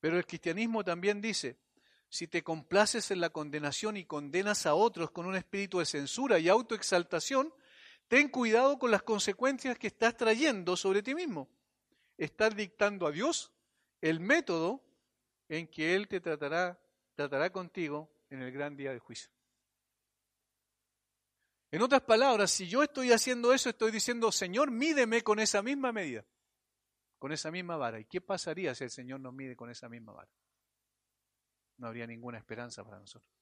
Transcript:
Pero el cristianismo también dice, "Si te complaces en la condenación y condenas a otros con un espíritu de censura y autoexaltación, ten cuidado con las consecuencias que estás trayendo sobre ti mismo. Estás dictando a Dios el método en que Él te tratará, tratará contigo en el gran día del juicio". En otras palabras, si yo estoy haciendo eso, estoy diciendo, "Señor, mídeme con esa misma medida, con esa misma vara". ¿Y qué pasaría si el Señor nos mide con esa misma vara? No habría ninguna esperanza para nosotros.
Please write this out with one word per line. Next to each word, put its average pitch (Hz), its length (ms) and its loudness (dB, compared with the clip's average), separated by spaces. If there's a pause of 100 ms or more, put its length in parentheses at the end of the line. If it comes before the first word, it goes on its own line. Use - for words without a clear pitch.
Pero 160 160 2
el 175 80 0
cristianismo 202 580 -2
también 185 380 0
dice, 196 400 -6 (480)
"Si - 180 -10
te 170 160 -4
complaces 196 680 2
en 190 100 -2
la 170 80 0
condenación 151 680 -6
y 185 80 -12
condenas 170 600 -2
a - 80 4
otros 175 380 2
con 175 140 -8
un 190 100 -4
espíritu 190 440 -4
de 160 60 0
censura 185 540 2
y 165 100 4
autoexaltación, 226 1040 2 (540)
ten 277 220 6
cuidado 254 500 4
con 247 120 2
las 196 120 4
consecuencias 240 760 -2
que 220 100 -6
estás 226 300 2
trayendo 220 600 2
sobre 196 260 2
ti 254 100 -4
mismo. 254 360 -6 (680)
Estás 214 380 0
dictando 202 520 0
a 147 40 0
Dios 233 420 -2 (480)
el 160 180 2
método 190 640 0 (680)
en 160 180 -8
que 160 280 0
Él 202 120 -2
te 185 140 -6
tratará, 165 580 -4 (360)
tratará 147 360 -2
contigo 160 580 -8 (200)
en 135 120 -12
el 127 100 -10
gran 143 260 -8
día 139 140 -8
del 123 80 -10
juicio". - 300 -16 (2500)
En 160 120 -2
otras 262 220 4
palabras, 220 480 4
si 185 180 -2
yo 240 120 2
estoy 262 300 2
haciendo 240 420 4
eso, 262 160 2
estoy 220 220 0
diciendo, 226 400 0
"Señor, 220 400 0
mídeme 240 500 2
con 214 180 2
esa 208 220 2
misma 262 300 -2
medida, 147 340 -6 (960)
con 139 140 -6
esa 156 180 -6
misma 175 240 -6
vara". 117 240 -4
¿Y 110 60 -16
qué 180 160 -6
pasaría 165 520 -4
si 127 120 -8
el 120 60 -10
Señor 127 280 -12
nos 127 140 -14
mide 131 240 -12
con 120 120 -16
esa 120 200 -16
misma 113 240 -18
vara? - 180 -20 (1500)
No 120 80 -12
habría 117 200 -10
ninguna 117 320 -14
esperanza 113 440 -14
para 101 160 -20
nosotros. - 320 -20 (100)